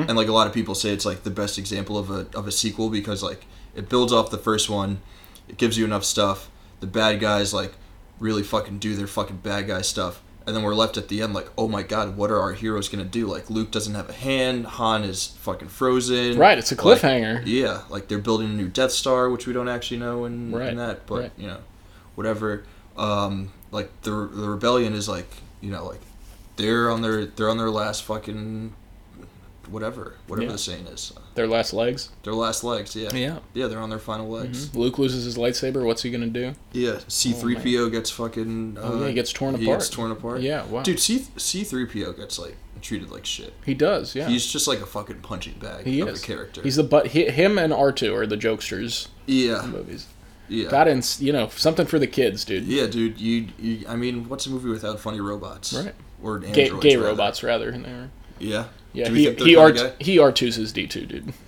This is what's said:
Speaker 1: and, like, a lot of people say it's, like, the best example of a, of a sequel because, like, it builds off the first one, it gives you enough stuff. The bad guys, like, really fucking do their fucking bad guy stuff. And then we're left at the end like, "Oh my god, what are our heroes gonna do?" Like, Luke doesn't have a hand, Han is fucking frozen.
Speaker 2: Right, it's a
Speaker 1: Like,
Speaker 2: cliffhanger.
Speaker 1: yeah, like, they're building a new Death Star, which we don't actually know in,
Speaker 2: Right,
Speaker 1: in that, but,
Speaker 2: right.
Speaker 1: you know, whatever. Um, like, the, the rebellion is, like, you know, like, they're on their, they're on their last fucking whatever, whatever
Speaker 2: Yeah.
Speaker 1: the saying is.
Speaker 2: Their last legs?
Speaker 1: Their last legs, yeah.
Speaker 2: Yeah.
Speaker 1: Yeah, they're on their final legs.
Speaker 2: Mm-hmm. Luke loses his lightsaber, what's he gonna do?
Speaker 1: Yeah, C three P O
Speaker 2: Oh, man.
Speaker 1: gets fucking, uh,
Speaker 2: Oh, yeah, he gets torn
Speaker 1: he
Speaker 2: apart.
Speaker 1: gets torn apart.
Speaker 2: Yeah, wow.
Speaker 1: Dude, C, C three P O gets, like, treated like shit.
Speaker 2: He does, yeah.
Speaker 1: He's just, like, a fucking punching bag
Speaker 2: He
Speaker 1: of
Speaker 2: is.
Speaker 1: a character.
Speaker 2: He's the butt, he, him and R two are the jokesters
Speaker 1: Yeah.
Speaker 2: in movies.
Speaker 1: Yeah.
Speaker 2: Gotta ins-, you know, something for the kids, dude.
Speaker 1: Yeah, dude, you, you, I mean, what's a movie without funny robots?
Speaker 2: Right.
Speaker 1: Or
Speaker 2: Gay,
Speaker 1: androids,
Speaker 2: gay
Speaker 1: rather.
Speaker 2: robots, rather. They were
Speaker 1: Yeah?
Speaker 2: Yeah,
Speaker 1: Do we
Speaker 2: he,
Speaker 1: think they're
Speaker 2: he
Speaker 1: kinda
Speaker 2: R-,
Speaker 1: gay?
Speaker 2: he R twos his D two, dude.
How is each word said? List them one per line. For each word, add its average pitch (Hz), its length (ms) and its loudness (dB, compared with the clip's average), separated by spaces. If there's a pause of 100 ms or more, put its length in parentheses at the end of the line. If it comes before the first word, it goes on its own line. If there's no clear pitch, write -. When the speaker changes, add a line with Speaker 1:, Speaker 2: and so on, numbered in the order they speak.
Speaker 1:
and, 117 60 2
like, 113 120 4
a 110 60 2
lot 110 140 8
of 101 60 -4
people 101 220 0
say 107 140 0
it's, 101 160 0
like, 92 180 -4
the 113 80 -2
best 101 260 -2
example 98 400 -4
of 98 120 -4
a, 95 160 -4 (100)
of 104 120 -6
a 101 40 -6
sequel 110 380 -2
because, 104 320 -4
like, 87 240 -8 (300)
it 98 140 -10
builds 123 240 4
off 113 180 6
the 107 60 -6
first 107 320 0
one, 101 300 0 (500)
it 101 80 -16
gives 110 200 2
you 110 80 2
enough 104 200 0
stuff. 98 440 0 (300)
The 98 80 -8
bad 107 320 2
guys, 104 340 2
like, 95 200 -4 (460)
really 110 240 0
fucking 104 360 -2
do 107 160 -2
their 98 120 -4
fucking 98 360 -6
bad 101 240 -4
guy 95 140 -2
stuff. 92 400 -4 (260)
And 110 80 -2
then 110 80 -2
we're 104 120 2
left 110 200 2
at 98 140 -6
the 104 140 -2
end 107 100 -4
like, - 240 -6
"Oh 113 100 0
my 104 160 -2
god, 101 320 -2
what 104 160 0
are 104 80 4
our 95 140 0
heroes 104 340 -2
gonna 98 160 -6
do?" 110 240 -2
Like, 85 220 -6
Luke 110 220 -2
doesn't 104 240 -4
have 98 140 -8
a - 40 -12
hand, 127 540 0
Han 110 360 0
is 92 380 -4
fucking 90 280 -6
frozen. 123 680 2
Speaker 2:
Right, 175 200 8
it's 113 140 -2
a 127 40 -2
Speaker 1:
Like, - 260 8
Speaker 2:
cliffhanger. 120 440 2
Speaker 1:
yeah, 117 440 0
like, 98 180 -10
they're 104 120 -2
building 110 320 0
a - 20 -2
new 101 160 -2
Death 131 240 0
Star, 127 360 2
which 123 180 -4
we 123 60 -4
don't 123 140 -2
actually 120 300 -4
know 120 260 -4
in, 120 300 -6
Speaker 2:
Right, 123 160 -2
Speaker 1:
in 120 80 -4
that, 117 300 -6
but, 110 120 -4
Speaker 2:
right. 123 180 -6
Speaker 1:
you 101 100 -10
know, 92 100 -10 (560)
whatever. 107 500 -2 (320)
Um, 101 560 -2 (200)
like, 101 180 -6 (140)
the, 107 80 -4
the 104 360 -4
rebellion 113 460 2
is, 104 160 -4
like, 90 200 -6 (320)
you 101 100 -8
know, 85 140 -8
like, - 160 -12 (560)
they're 117 340 2
on 113 100 0
their, 110 240 0
they're 107 240 0
on 113 80 2
their 113 140 0
last 107 320 -2
fucking 110 680 -8 (960)
whatever, 107 440 -8 (140)
whatever 113 180 -4
Speaker 2:
Yeah. - 60 -6
Speaker 1:
the 104 80 -6
saying 87 280 -8
is. - 240 -12 (220)
Speaker 2:
Their 113 140 0
last 113 260 2
legs? 120 360 -2 (140)
Speaker 1:
Their 104 120 -6
last 113 280 -2
legs, 117 320 -4
yeah. 110 180 -6
Speaker 2:
Yeah. 135 260 -4 (160)
Speaker 1:
Yeah, 127 120 -2
they're 110 120 -6
on 110 100 -8
their 110 100 -6
final 110 300 -8
legs. 123 380 -8
Speaker 2:
Mm-hmm. 123 120 -6
Luke 127 200 0
loses 127 260 0
his 120 120 -6
lightsaber, 127 460 0
what's 113 200 0
he 123 80 -4
gonna 120 160 -4
do? 123 260 -4 (180)
Speaker 1:
Yeah, 120 360 -2
C - 260 0
three 117 220 0
P 123 220 0
O 120 40 4
Speaker 2:
Oh, - 40 4
man. 113 80 0
Speaker 1:
gets 113 180 -4
fucking, 113 680 -6
uh, 104 60 -12
Speaker 2:
Oh, 117 180 -4
yeah, 107 60 0
he 110 60 -2
gets 120 200 -2
torn 135 220 -2
Speaker 1:
he 113 100 -2
Speaker 2:
apart. 131 140 4
Speaker 1:
gets - 100 -2
torn 113 220 -4
apart. 117 300 -6
Speaker 2:
Yeah, 139 240 -2
wow. 117 180 -4
Speaker 1:
Dude, 180 160 0
C, 262 260 2 (120)
C - 260 -4
three 127 220 -4
P 107 200 -6
O 87 80 -8
gets, - 240 -10
like, 85 180 -12 (260)
treated - 300 -8
like - 140 -14
shit. - 280 -8 (120)
Speaker 2:
He 139 80 0
does, 147 400 0
yeah. 143 160 -4
Speaker 1:
He's 120 160 0
just, - 220 -2
like, 120 140 0
a 98 40 -10
fucking - 360 -10
punching - 380 -10
bag - 260 -12
Speaker 2:
He 131 160 0
Speaker 1:
of 202 80 -2
Speaker 2:
is. - 120 -8
Speaker 1:
a - 40 -10
character. 80 360 -10
Speaker 2:
He's 127 140 0
the 151 80 4
butt, 139 240 6
he, 156 180 4
him 180 320 4
and 160 160 2
R 139 180 4
two 113 240 0
are 110 120 0
the 107 100 -2
jokesters 110 720 -4 (180)
Speaker 1:
Yeah. 123 380 2
Speaker 2:
in - 80 -8
movies. - 340 -10 (420)
Speaker 1:
Yeah. 104 220 -2
Speaker 2:
Gotta 151 220 6
ins-, 131 280 0
you 139 140 2
know, 117 220 0
something 160 320 2
for 165 100 2
the 139 80 4
kids, 113 400 0
dude. 95 200 -2
Speaker 1:
Yeah, 123 200 2
dude, 113 340 -2
you, 113 280 0 (100)
you, 110 320 -4
I 117 60 -6
mean, 120 340 -4
what's 135 160 -6
a 135 60 -6
movie 127 180 -4
without 107 300 -4
funny 107 200 -6
robots? 101 540 -6
Speaker 2:
Right. 156 220 -6 (260)
Speaker 1:
Or 107 160 -4
Speaker 2:
Gay, 104 280 6
Speaker 1:
androids, - 180 -2
Speaker 2:
gay 143 140 10
Speaker 1:
rather. 107 120 2
Speaker 2:
robots, 107 320 0
rather. 117 300 0
They 123 80 -6
were 127 300 -12 (300)
Speaker 1:
Yeah? 107 260 -4 (280)
Speaker 2:
Yeah, 120 140 0
Speaker 1:
Do 113 60 2
we 123 60 6
Speaker 2:
he, 151 60 10
Speaker 1:
think - 140 2
they're - 80 8
Speaker 2:
he 170 80 12
Speaker 1:
kinda 160 60 12
Speaker 2:
R-, 156 100 12 (180)
Speaker 1:
gay? - 40 -10 (100)
Speaker 2:
he 180 160 6
R 139 120 10
twos 123 240 0
his 110 180 -4
D 90 140 -4
two, - 180 -8
dude. - 280 -10 (140)